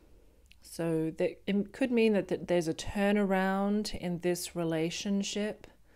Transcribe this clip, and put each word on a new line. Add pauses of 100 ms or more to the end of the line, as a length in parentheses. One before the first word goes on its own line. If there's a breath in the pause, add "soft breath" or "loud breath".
(600 soft breath)
So
that,
it
could
mean
that,
that
there's
a
turnaround
in
this
relationship, (280 soft breath)